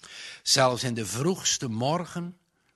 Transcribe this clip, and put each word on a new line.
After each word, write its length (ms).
Zelfs 400
in 100
de 120
vroegste 600
morgen 720